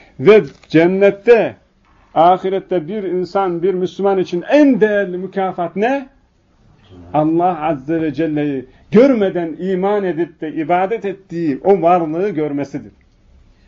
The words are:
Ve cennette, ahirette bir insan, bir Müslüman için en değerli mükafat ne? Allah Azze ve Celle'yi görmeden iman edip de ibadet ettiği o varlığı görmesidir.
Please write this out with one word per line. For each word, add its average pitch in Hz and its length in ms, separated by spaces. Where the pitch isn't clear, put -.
Ve 190 240
cennette, 190 880
ahirette 180 720
bir 208 160
insan, 180 600
bir 190 100
Müslüman 190 460
için 180 300
en 269 320
değerli 202 360
mükafat 185 580
ne? 262 340
Allah 160 480
Azze 156 400
ve 156 120
Celle'yi 147 520
görmeden 196 680
iman 190 440
edip 170 380
de 156 120
ibadet 180 520
ettiği 170 580
o 185 180
varlığı 170 480
görmesidir. 143 600